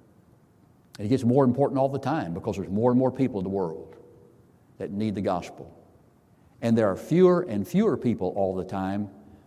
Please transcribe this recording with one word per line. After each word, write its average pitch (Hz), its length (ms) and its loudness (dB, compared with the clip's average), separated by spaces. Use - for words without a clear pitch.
And 101 60 -6
it 104 60 -4
gets 123 120 2
more 123 220 4
important 131 340 2
all 139 120 2
the 139 80 -6
time 127 340 -4
because 87 240 -6
there's 85 140 -8
more 110 200 2
and 123 80 4
more 131 120 4
people 127 280 -2
in 92 60 -4
the 95 60 -6
world 87 440 -4
that 90 120 -8
need 104 240 -4
the 104 60 -4
gospel. 92 500 -4
And 117 160 2
there 107 120 4
are 92 60 -2
fewer 180 460 4
and 104 260 -6
fewer 180 300 2
people 98 380 -2
all 95 180 0
the 92 100 -4
time 98 460 -4